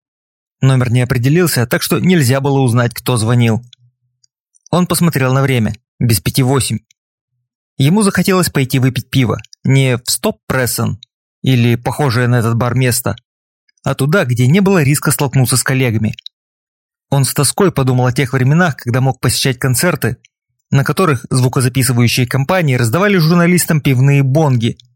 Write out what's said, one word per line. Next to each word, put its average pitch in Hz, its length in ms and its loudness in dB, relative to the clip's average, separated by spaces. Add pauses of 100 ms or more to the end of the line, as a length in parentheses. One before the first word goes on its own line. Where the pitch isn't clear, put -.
(600)
Номер 127 300 2
не 123 100 2
определился, 131 640 0
так 170 160 -2
что - 180 -2
нельзя 139 400 2
было 139 200 0
узнать, 120 340 0
кто - 240 -4
звонил. 113 480 0 (1040)
Он 175 160 0
посмотрел 147 480 0
на 135 80 2
время. 120 340 0 (240)
Без 113 200 2
пяти - 240 -2
восемь. 127 360 -2 (1000)
Ему 170 260 2
захотелось 185 460 0
пойти 135 280 -2
выпить 123 320 -2
пиво. 110 300 0 (240)
Не 131 340 2
в - 120 -18
Стоп - 380 -4
Прессен 117 520 -4 (420)
или 120 340 2
похожее 123 520 -2
на 120 80 2
этот 117 200 0
бар 117 200 -2
место, 123 400 -2 (680)
а 139 120 -4
туда, 156 300 0
где 123 220 0
не 170 120 4
было 190 240 2
риска 143 280 0
столкнуться 131 460 0
с - 60 -2
коллегами. 117 520 -2 (960)
Он 139 160 0
с - 80 -4
тоской 151 380 0
подумал 127 360 0
о 123 60 0
тех 135 200 -2
временах, 143 440 2
когда 123 240 -2
мог 131 180 -2
посещать 131 400 -2
концерты, 135 580 -2 (540)
на 135 120 2
которых 151 460 -2
звукозаписывающие 123 960 0
компании 139 500 0
раздавали 170 420 0
журналистам 170 640 2
пивные 139 420 2
бонги 131 540 0 (180)